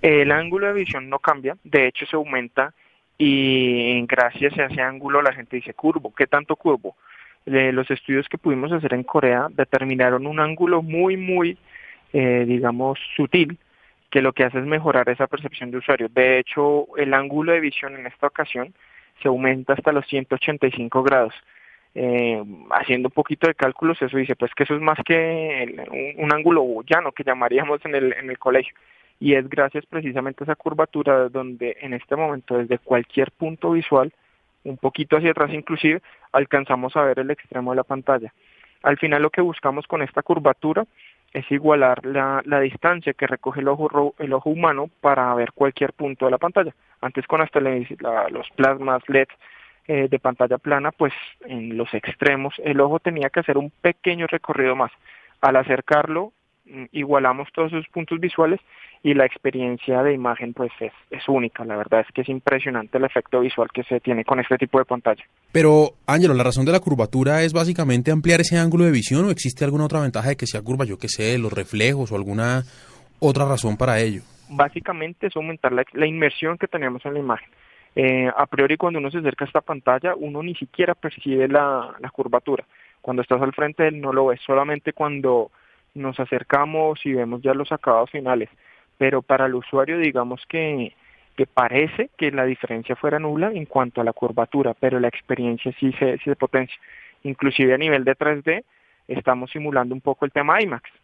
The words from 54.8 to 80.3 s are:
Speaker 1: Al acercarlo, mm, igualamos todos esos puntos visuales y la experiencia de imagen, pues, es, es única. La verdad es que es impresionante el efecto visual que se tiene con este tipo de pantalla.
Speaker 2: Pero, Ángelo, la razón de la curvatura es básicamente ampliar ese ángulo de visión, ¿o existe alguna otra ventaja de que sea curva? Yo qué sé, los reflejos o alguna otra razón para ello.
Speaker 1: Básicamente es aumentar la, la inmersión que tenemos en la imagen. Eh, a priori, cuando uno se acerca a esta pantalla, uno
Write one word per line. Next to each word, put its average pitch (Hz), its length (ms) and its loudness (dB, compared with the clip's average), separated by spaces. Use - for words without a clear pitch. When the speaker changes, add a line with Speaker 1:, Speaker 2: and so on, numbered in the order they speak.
Speaker 1:
Al 135 160 4
acercarlo, 147 760 -2
mm, 131 260 -18
igualamos 139 600 -2
todos 160 200 -4
esos 160 160 -8
puntos 165 320 -8
visuales 165 400 0
y 147 100 4
la 135 120 4
experiencia 127 760 -2
de 143 100 2
imagen, 120 400 -4
pues, 123 240 -4
es, 110 140 -8
es - 180 -12
única. 123 360 -2
La 113 120 -6
verdad 110 300 2
es - 80 -
que - 60 -4
es 123 80 -4
impresionante 131 720 -2
el 131 60 0
efecto 127 360 0
visual 120 340 0
que 127 80 -4
se 120 160 -2
tiene 117 260 -2
con 131 140 4
este 127 200 2
tipo 135 200 2
de 131 60 4
pantalla. 120 400 -2
Speaker 2:
Pero, 151 440 6
Ángelo, 156 280 4
la 123 100 2
razón 123 200 2
de 147 60 2
la 180 80 6
curvatura 131 640 2
es 165 100 0
básicamente 160 600 2
ampliar 165 280 4
ese 170 180 2
ángulo 170 260 4
de 170 80 4
visión, 135 320 2
¿o 202 80 2
existe 131 320 -4
alguna 147 220 0
otra 151 120 -2
ventaja 123 300 -2
de 139 80 0
que 120 100 -6
sea - 160 -6
curva? 127 220 -2
Yo 101 160 -6
qué 117 80 -8
sé, 110 280 -2
los 113 160 -2
reflejos 107 600 0
o - 20 -6
alguna 110 480 -2
otra 143 260 2
razón 117 320 -2
para 123 220 0
ello. 110 240 -2
Speaker 1:
Básicamente 160 800 -4
es 190 80 -6
aumentar 156 380 -4
la, 123 100 0
la 151 120 0
inmersión 160 500 -2
que 185 120 -4
tenemos 127 360 -6
en 143 100 -6
la 147 40 -4
imagen. 127 300 -4
Eh, 131 380 2
a 143 120 2
priori, 139 300 2
cuando 165 240 -2
uno 139 100 -4
se 170 80 -6
acerca 143 260 -2
a 139 40 -10
esta 151 140 0
pantalla, 139 520 0
uno 147 300 -8